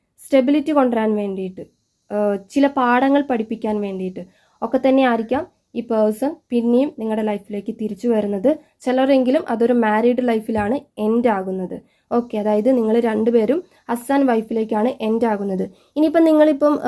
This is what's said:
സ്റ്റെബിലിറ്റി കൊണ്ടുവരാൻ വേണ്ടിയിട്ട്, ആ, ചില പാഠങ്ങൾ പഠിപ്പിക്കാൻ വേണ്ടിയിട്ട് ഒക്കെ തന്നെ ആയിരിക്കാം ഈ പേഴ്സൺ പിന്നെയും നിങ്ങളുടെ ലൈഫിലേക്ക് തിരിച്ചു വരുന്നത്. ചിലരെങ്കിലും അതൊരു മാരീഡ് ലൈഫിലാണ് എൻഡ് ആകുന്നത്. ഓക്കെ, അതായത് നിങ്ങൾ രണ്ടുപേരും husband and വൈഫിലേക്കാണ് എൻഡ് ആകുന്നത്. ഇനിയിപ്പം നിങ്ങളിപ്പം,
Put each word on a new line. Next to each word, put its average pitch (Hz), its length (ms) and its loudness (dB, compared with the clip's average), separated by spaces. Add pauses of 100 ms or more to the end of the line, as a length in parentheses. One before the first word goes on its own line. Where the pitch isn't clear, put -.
(240)
സ്റ്റെബിലിറ്റി 285 540 2
കൊണ്ടുവരാൻ 233 420 2
വേണ്ടിയിട്ട്, 190 420 -8 (520)
ആ, - 20 -4 (380)
ചില 277 120 4 (140)
പാഠങ്ങൾ 262 500 2
പഠിപ്പിക്കാൻ 220 560 -4
വേണ്ടിയിട്ട് 185 380 -8 (420)
ഒക്കെ 254 200 -2
തന്നെ 269 260 4
ആയിരിക്കാം 233 320 -4 (340)
ഈ - 20 -4 (100)
പേഴ്സൺ 214 400 0 (220)
പിന്നെയും 240 360 2 (120)
നിങ്ങളുടെ 220 300 -4
ലൈഫിലേക്ക് 202 500 -8
തിരിച്ചു 208 320 -6
വരുന്നത്. 202 360 -2 (360)
ചിലരെങ്കിലും 262 580 2 (100)
അതൊരു 233 220 0 (100)
മാരീഡ് 233 460 2
ലൈഫിലാണ് 220 460 -2 (300)
എൻഡ് 233 300 2
ആകുന്നത്. 185 400 -6 (400)
ഓക്കെ, 240 260 -4
അതായത് 214 360 2
നിങ്ങൾ 220 160 0 (140)
രണ്ടുപേരും 220 500 2 (320)
husband 277 320 0
and - 80 2
വൈഫിലേക്കാണ് 220 600 -2 (160)
എൻഡ് 226 260 0
ആകുന്നത്. 196 300 -4 (340)
ഇനിയിപ്പം 320 320 4
നിങ്ങളിപ്പം, 302 460 4 (140)